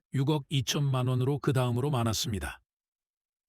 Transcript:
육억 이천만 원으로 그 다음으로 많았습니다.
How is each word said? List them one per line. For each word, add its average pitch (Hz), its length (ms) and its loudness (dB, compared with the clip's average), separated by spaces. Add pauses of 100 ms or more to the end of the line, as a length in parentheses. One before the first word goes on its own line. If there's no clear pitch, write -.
(140)
육억 139 360 0
이천만 135 580 0
원으로 127 320 0
그 - 120 2
다음으로 123 380 2
많았습니다. 110 680 -2 (880)